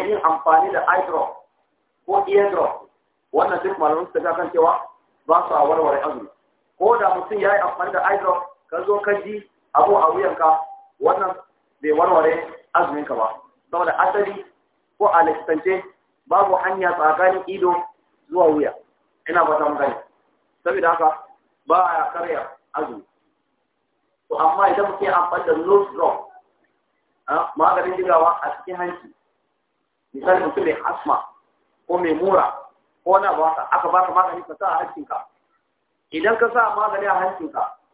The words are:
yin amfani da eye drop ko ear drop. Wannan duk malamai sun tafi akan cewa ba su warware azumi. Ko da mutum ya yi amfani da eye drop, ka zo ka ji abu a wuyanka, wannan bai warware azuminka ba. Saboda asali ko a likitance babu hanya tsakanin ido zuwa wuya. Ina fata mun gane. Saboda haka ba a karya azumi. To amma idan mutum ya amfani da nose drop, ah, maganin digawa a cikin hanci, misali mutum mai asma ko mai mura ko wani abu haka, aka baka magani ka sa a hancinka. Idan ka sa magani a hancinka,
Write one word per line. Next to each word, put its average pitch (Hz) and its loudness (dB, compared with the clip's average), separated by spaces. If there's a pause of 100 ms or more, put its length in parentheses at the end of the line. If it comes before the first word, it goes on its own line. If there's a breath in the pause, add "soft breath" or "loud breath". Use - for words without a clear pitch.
yin 208 -2
amfani 165 2
da - -2
eye 180 2
drop - -6 (600)
ko 392 0
ear 277 4
drop. - -4 (460)
Wannan 180 0
duk 190 -4
malamai 160 0
sun 160 -2
tafi 180 -4
akan 165 -4
cewa 165 4 (540)
ba 165 4
su 165 -4
warware 151 2
azumi. 127 -8 (500)
Ko 220 4
da 185 2
mutum 185 -6
ya 196 2
yi 196 2
amfani 185 -4
da 180 -2 (100)
eye 202 0
drop, 277 0 (280)
ka 170 -6
zo 202 2
ka 202 -2 (100)
ji 208 -12 (240)
abu 185 4
a 160 4
wuyanka, 170 2 (420)
wannan 185 0 (480)
bai 151 0
warware 160 2 (280)
azuminka 147 -2
ba. 110 -2 (420)
Saboda 170 -2
asali 196 -2 (540)
ko 208 0
a 170 4
likitance 165 -2 (420)
babu 190 2
hanya 190 -2
tsakanin 170 0
ido 180 0 (560)
zuwa 170 2
wuya. 151 0 (540)
Ina 165 2
fata 151 0
mun 147 -4
gane. 127 -2 (720)
Saboda 175 0
haka - 0 (480)
ba 170 4
a 160 -2
karya 170 -6 (240)
azumi. 127 -8 (1200)
To 156 -4
amma 160 4
idan 202 0
mutum 202 -4
ya 180 2
amfani 175 -2
da 165 2
nose 196 4
drop, - -2 (1000)
ah, 156 -2
maganin 180 2
digawa 170 2
a - -4
cikin 180 -12
hanci, 175 -8 (1080)
misali 185 2
mutum 175 -2
mai 156 0 (100)
asma - -2 (640)
ko 175 -2
mai 170 0
mura 180 2 (600)
ko 175 -2
wani 196 4
abu 156 0
haka, 160 0
aka 175 0
baka 180 2
magani 180 0
ka - -16
sa 196 -4
a 165 -2
hancinka. - -12 (840)
Idan 196 0
ka 233 4
sa 220 2
magani 208 -4
a 190 0
hancinka, 185 -6 (200)